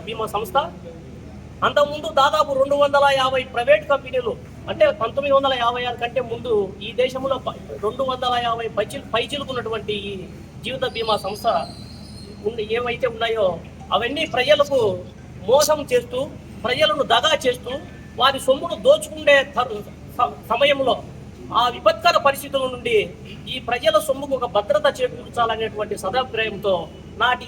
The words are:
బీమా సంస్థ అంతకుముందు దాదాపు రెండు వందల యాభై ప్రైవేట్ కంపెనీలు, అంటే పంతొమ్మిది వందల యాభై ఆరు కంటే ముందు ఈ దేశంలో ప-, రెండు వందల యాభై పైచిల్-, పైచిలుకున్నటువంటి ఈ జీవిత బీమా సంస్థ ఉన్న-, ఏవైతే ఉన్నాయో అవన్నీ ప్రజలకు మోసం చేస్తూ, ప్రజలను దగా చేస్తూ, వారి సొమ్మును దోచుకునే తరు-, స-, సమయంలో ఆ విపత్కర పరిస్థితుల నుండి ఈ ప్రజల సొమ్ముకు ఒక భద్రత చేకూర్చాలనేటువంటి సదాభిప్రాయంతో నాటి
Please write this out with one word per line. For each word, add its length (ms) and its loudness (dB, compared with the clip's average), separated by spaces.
బీమా 280 -4
సంస్థ 220 -2
అంతకుముందు 420 2
దాదాపు 380 4
రెండు 240 4
వందల 220 6
యాభై 200 2
ప్రైవేట్ 360 4
కంపెనీలు, 420 0
అంటే 140 4
పంతొమ్మిది 360 2
వందల 160 4
యాభై 260 0
ఆరు 140 -6
కంటే 180 -2
ముందు 220 -2
ఈ 40 -8
దేశంలో 360 0
ప-, 100 -6
రెండు 260 -2
వందల 220 0
యాభై 200 -2
పైచిల్-, 380 -4
పైచిలుకున్నటువంటి 800 -4
ఈ 20 -8
జీవిత 200 -4
బీమా 300 2
సంస్థ 220 -4
ఉన్న-, 160 -4
ఏవైతే 380 -2
ఉన్నాయో 320 2
అవన్నీ 280 -2
ప్రజలకు 440 4
మోసం 300 6
చేస్తూ, 280 0
ప్రజలను 380 2
దగా 200 4
చేస్తూ, 260 -2
వారి 260 4
సొమ్మును 300 0
దోచుకునే 520 6
తరు-, 240 -2
స-, 180 2
సమయంలో 440 4
ఆ 40 4
విపత్కర 420 4
పరిస్థితుల 360 0
నుండి 240 0
ఈ 20 -6
ప్రజల 260 2
సొమ్ముకు 300 -2
ఒక 180 -2
భద్రత 320 2
చేకూర్చాలనేటువంటి 1040 -2
సదాభిప్రాయంతో 680 -2
నాటి 260 2